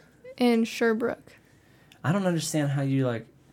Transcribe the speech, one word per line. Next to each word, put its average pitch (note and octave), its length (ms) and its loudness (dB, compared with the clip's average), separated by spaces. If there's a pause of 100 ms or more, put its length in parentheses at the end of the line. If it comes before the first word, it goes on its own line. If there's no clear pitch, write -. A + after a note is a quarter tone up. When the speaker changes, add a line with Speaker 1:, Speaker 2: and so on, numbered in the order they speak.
(360)
Speaker 1:
In A#3 280 2
Sherbrooke. A3+ 680 -2 (680)
Speaker 2:
I C3 100 2
don't F#3+ 140 0
understand D#3 440 0
how C#3 120 0
you, C3+ 240 2
like A#2 200 -4 (260)